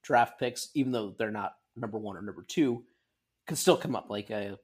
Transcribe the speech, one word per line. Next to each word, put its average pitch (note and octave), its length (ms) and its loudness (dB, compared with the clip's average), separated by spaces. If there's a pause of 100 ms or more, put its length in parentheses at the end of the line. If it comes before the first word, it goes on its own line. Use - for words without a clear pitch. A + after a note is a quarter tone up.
draft A#2+ 360 4
picks, B2 340 -4
even C3 200 0
though G#2+ 240 -2
they're A2 140 -2
not G2+ 240 -6 (200)
number A2 220 -8
one G#2 180 -8
or E2+ 60 -12
number G2 260 -12
two, B2+ 360 2 (640)
can E3 120 -6
still F3+ 180 8
come - 180 -4
up, - 160 -6
like G#2 200 -6
a G2+ 340 -4